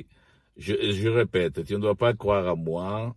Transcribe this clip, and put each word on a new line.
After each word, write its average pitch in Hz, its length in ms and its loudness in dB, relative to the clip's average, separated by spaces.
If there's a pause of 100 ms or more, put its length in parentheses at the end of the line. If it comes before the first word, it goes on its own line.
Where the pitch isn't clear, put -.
(560)
Je, 101 380 -2
je 101 160 0
répète, 95 540 2
tu 101 100 -6
ne 101 60 -2
dois 104 160 2
pas 120 180 2
croire 101 340 2
à 87 80 2
moi, 92 600 -4